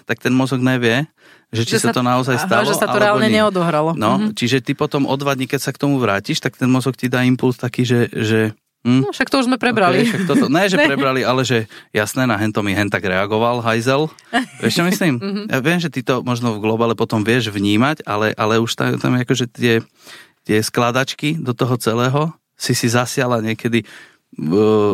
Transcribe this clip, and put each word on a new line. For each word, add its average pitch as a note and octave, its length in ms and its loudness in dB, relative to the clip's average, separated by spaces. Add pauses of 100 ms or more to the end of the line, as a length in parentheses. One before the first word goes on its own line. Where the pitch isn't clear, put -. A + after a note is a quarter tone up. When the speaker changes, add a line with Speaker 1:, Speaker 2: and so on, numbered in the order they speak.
Speaker 1:
tak - 200 -8
ten B2 80 0
mozog C3 300 0
nevie, B2+ 420 2 (460)
že A2+ 160 -2
či - 100 -4
Speaker 2:
Že A3 60 0
Speaker 1:
sa - 80 0
Speaker 2:
sa, A3+ 40 -2
Speaker 1:
to C3 80 0
naozaj B2 360 0
Speaker 2:
aha, D3+ 80 -2
Speaker 1:
stalo, G3 200 2
Speaker 2:
že - 120 0
sa G#3+ 100 0
to - 60 -2
Speaker 1:
alebo G#3 100 2 (140)
Speaker 2:
reálne G#3+ 100 2
Speaker 1:
nie. G#3+ 80 2
Speaker 2:
neodohralo. E3+ 580 2
Speaker 1:
No, A2+ 240 2
Speaker 2:
Mhm. G#3+ 160 0
Speaker 1:
čiže B2 280 0
ty C#3+ 120 -6
potom D3 300 -2
o C3 120 0
dva C#3 180 -2
dní, C3 120 -2
keď C3+ 160 -4
sa C#3 100 -4
k - 80 -12
tomu C#3+ 180 0
vrátiš, G2+ 420 0
tak - 160 -6
ten B2+ 120 -2
mozog B2+ 260 2
ti - 140 -6
dá B2 160 0
impuls B2+ 320 2
taký, B2 280 -4
že, A#2+ 160 2 (100)
že, A2 300 0 (420)
hm, B2+ 200 4
Speaker 2:
No, G#4 80 0
však A4+ 180 -2
to - 120 0
už - 80 0
sme B3+ 80 2
prebrali. G#3+ 480 2
Speaker 1:
ok, A#3 60 2
však F#3+ 160 -2
toto, G3+ 220 2
ne, F3+ 180 2
že F#3+ 100 0
Speaker 2:
<laughs> - 0 -
Ne. D4 100 4
Speaker 1:
prebrali, C3 380 0
ale B2 180 2
že B2 160 0 (320)
jasné, G#2+ 360 -2
na A#2 100 0
hento A2 240 -2
mi G2+ 120 -2
hen G2+ 160 0
tak G2 140 -2
reagoval, G#2 600 0
hajzel. A#2 500 0 (460)
Vieš, A2+ 160 0
čo E3+ 120 0
myslím? F#3 340 0
Speaker 2:
<laughs> - 40 -10
Mhm. G2+ 240 -6
Speaker 1:
Ja C3 120 -2
viem, E3 200 0
že E3 80 -4
ty C3 140 -6
to B2+ 200 -2
možno A#2+ 300 -2
v G#2 80 -4
globále A2+ 340 0
potom A2 300 -2
vieš A2+ 260 0
vnímať, G#2 540 0
ale, G#2+ 320 -2
ale A2 240 0
už A2+ 160 -2
tam, B2 220 -2
tam B2+ 180 0
akože B2 340 -2
tie, A#2 300 2 (600)
tie G#2+ 180 0
skladačky B2 800 -2
do B2+ 160 -6
toho B2 240 0
celého B2+ 500 0 (260)
si - 200 -4
si B2 140 0
zasiala B2 520 0
niekedy, A2 480 -2 (460)
e, D#2 220 -2 (380)